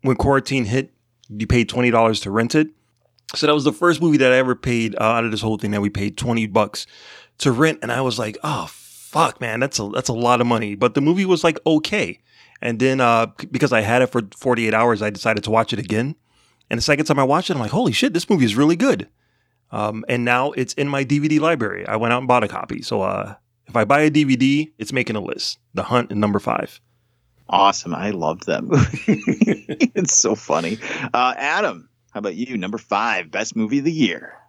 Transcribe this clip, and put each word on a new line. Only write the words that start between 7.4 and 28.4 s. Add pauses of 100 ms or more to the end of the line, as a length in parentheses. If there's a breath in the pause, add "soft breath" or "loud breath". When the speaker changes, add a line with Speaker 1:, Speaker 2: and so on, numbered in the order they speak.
Speaker 1:
rent.
And
I
was
like,
"Oh,
fuck,
man,
that's
a,
that's
a
lot
of
money."
But
the
movie
was,
like,
okay. (420 soft breath)
And
then,
uh, (120)
c-,
because
I
had
it
for (120)
forty-eight
hours,
I
decided
to
watch
it
again. (560)
And
the
second
time
I
watched
it,
I'm
like,
"Holy
shit,
this
movie
is
really
good." (640)
Um,
and
now
it's
in
my
D
V
D
library.
I
went
out
and
bought
a
copy.
So,
uh, (320)
if
I
buy
a
D
V
D,
it's
making
a
list. (160)
The
Hunt
and
number
five. (680)
Speaker 2:
Awesome.
I
loved